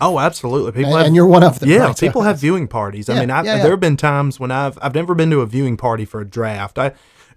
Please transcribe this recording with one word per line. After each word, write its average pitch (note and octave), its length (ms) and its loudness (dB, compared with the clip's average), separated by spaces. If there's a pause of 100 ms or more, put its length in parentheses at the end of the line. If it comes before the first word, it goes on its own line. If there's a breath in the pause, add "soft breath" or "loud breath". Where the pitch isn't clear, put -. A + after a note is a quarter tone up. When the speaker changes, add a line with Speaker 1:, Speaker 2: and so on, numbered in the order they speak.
Speaker 1:
Oh, E3 160 0
absolutely. C3+ 540 -2
People C3+ 220 -2
Speaker 2:
And, D#3+ 40 2
Speaker 1:
have D#3+ 100 4
Speaker 2:
and D#3+ 80 4
you're F3 120 6
one F3+ 160 8
of C3+ 160 4
them, C3+ 100 0
Speaker 1:
Yeah, G3+ 180 4
Speaker 2:
right? - 120 -4
Speaker 1:
people - 240 0
have G3+ 160 0
viewing D#3 280 -2
parties. G#2 400 -8
I A#2+ 60 -2
Speaker 2:
Yeah, B2 60 0
Speaker 1:
mean, B2 100 -2
I, C#3+ 140 -2
Speaker 2:
yeah, G#3+ 140 -2
yeah. - 40 -2
Speaker 1:
there D#3 100 4
have F#3+ 80 0
been D#3+ 180 2
times C#3+ 420 -2
when B2+ 100 -8
I've, C3+ 320 -4
I've C3+ 140 -4
never E3+ 180 -2
been D#3+ 160 0
to D3 120 2
a A#2+ 40 -2
viewing B2 320 -4
party A2+ 280 -4
for G#2+ 160 -12
a G2+ 40 -12
draft. G#2 540 -8
I, C3+ 140 -2 (440 soft breath)